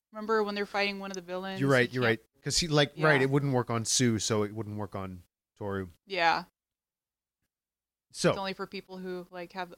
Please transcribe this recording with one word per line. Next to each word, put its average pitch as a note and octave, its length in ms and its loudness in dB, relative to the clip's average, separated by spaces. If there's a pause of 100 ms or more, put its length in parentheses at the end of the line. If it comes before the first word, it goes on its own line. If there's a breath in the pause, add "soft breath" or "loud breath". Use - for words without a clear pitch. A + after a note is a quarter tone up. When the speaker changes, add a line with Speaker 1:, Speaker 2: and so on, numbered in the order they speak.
(140)
Speaker 1:
remember G#3+ 300 0
when G3+ 120 -4
they're G3+ 100 -2
fighting G3+ 340 -2
one G3 120 -10
of F#3+ 40 -10
the F3+ 60 -8
villains? F#3 380 -6
Speaker 2:
You're C#3 100 2
right, B2 200 6
Speaker 1:
he B2 60 -8
Speaker 2:
you're B2+ 80 0
Speaker 1:
can't A2+ 160 4
Speaker 2:
right. - 240 -20
'Cause C#3+ 140 -2
he, E3+ 120 0
like, D3 260 4
Speaker 1:
Yeah. D#3 120 2
Speaker 2:
right, C#3 140 6
it C3+ 80 4
wouldn't C#3 240 2
work A#2+ 160 0
on A2+ 140 -2
Sue, A#2 340 2
so G#2+ 260 0
it G#2 100 -6
wouldn't G#2 240 -8
work G#2 180 -8
on F#2 280 -10 (340)
Toru. G2 320 -6 (180)
Speaker 1:
Yeah. E3+ 360 0 (1700)
Speaker 2:
So - 200 0
Speaker 1:
It's G3+ 80 -2
only F#3+ 140 -6
for F#3+ 120 -10
people F#3+ 320 -14
who, F3+ 340 -10
like, F3 220 -14
have F3+ 240 -10